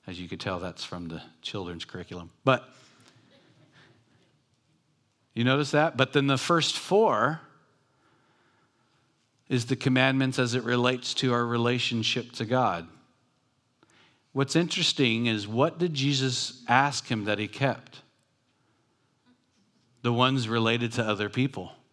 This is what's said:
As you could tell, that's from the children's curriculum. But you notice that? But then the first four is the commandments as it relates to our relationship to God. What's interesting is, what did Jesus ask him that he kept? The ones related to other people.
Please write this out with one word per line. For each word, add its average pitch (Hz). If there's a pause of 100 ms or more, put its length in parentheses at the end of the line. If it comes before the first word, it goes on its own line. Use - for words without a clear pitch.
As 92
you 87
could 90
tell, 92
that's 87
from 87
the 80 (180)
children's 87
curriculum. 87 (140)
But 131 (2750)
you 117
notice 135
that? 151
But 135
then 139
the 139
first 165
four 160 (2000)
is 120
the 131
commandments 131
as 123
it 123
relates 123
to 127
our 120
relationship 117
to 120
God. 104 (1500)
What's 135
interesting 139
is, 104
what 151
did 170
Jesus 135
ask 135
him 110
that 104
he 104
kept? - (2000)
The 120
ones 123
related 117
to 120
other 104
people. 123 (200)